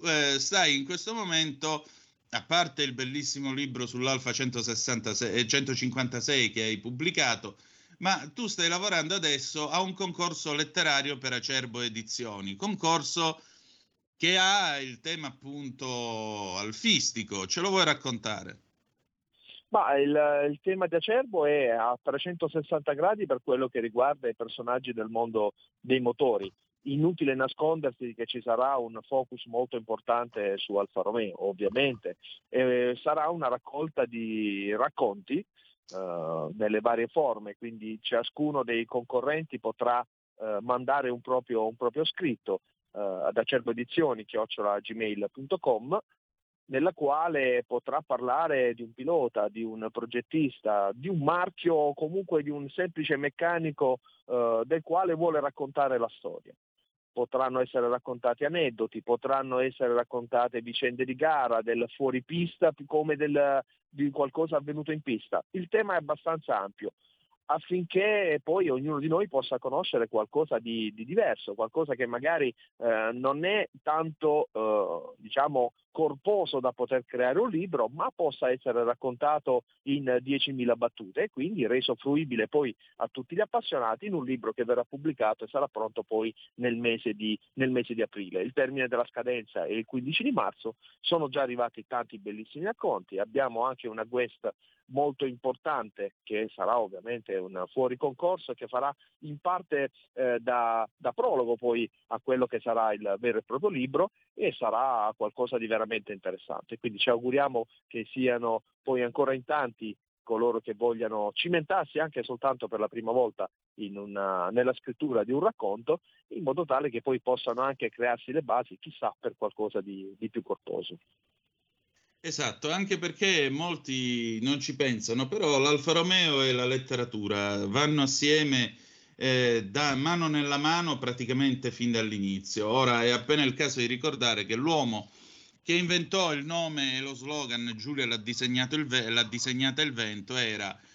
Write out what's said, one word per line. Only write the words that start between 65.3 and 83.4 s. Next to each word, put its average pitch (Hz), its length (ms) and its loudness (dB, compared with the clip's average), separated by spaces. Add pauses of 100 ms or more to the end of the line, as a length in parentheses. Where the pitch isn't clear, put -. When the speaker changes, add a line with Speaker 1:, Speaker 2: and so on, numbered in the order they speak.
Speaker 2:
Il 180 180 -6
tema 214 240 2
è 175 60 2
abbastanza 151 600 -2
ampio, 101 360 -6 (520)
affinché 180 960 2
poi 175 280 2
ognuno 139 280 0
di 147 100 -2
noi 180 200 2
possa 131 300 0
conoscere 131 500 0
qualcosa 120 500 0
di, 113 360 -2
di 113 100 -10
diverso, 143 500 0
qualcosa 127 400 -2
che 123 120 -2
magari, 135 420 0 (300)
eh, 113 340 2
non 135 320 0
è 196 240 0 (140)
tanto, 151 720 2
eh, 101 640 0
diciamo, 131 560 0 (180)
corposo 156 640 0
da 127 140 0
poter 123 320 0
creare 127 340 0
un 240 120 2
libro, 160 380 0
ma 196 260 -4
possa 139 360 0
essere 127 320 0
raccontato 127 800 0 (180)
in 131 400 2
diecimila 131 520 0
battute 117 500 -2
e 214 40 -4
quindi 156 380 -2
reso 127 300 2
fruibile 139 520 0
poi 139 260 0 (220)
a 117 160 -2
tutti - 220 -10
gli 180 60 0